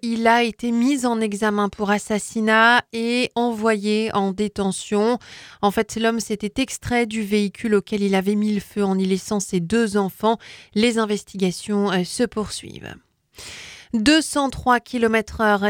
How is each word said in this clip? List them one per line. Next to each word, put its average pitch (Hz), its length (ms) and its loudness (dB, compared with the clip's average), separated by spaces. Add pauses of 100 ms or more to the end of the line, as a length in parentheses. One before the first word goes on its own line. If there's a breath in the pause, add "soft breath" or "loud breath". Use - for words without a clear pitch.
il 226 260 0
a 240 160 6
été 233 260 -4
mis 247 360 2
en 233 140 0
examen 208 480 0
pour 202 220 -4
assassinat 220 920 2 (100)
et 233 420 -2
envoyé 220 800 0
en 196 160 0
détention. 208 880 -2 (420 loud breath)
En 202 120 2
fait, 220 240 -2
l'homme 226 240 0
s'était 208 400 -6
extrait 240 460 -2
du 220 160 -4
véhicule 208 520 0
auquel 202 280 0
il 196 120 0
avait 190 200 0
mis 208 180 0
le 202 80 -2
feu - 240 -4
en 190 140 0
y 190 80 0
laissant 190 340 -2
ses 190 180 -2
deux 208 380 0
enfants. 208 400 0 (380 loud breath)
Les 226 240 2
investigations, 202 920 -2
euh, 180 140 2
se 247 200 -2
poursuivent. - 680 -8 (1000 loud breath)
Deux 285 280 4
cent 277 260 -2
trois 247 320 0
kilomètres 226 640 0
heure, 208 280 4